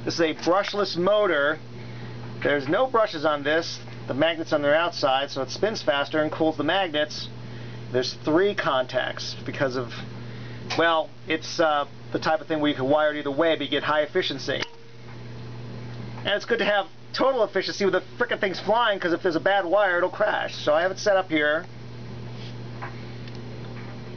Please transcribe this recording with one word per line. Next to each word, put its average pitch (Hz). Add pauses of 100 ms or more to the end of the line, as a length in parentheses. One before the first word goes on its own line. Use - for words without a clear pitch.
This 143
is -
a 160
brushless 196
motor. 175 (840)
There's 139
no 180
brushes -
on 147
this. 156 (260)
The 139
magnet's 160
on 147
their 143
outside, 143
so 139
it 127
spins -
faster 143
and 151
cools 160
the 147
magnets. 151 (640)
There's 127
three 185
contacts 127 (100)
because 131
of, 123 (840)
well, 165 (180)
it's, 160
uh, 151 (260)
the 147
type 160
of 151
thing 156
where 147
you 143
can 131
wire 151
it 147
either 143
way, 156
but 139
you 139
get 139
high 151
efficiency. 139 (1600)
And -
it's 196
good 226
to 202
have 202 (260)
total 254
efficiency 190
with 180
the 180 (140)
frickin' -
things 185
flying, 214
'cause 170
if 170
there's 180
a 156
bad 190
wire, 185
it'll 180
crash. 135
So -
I 160
have 190
it 190
set 202
up 185
here. 156 (2500)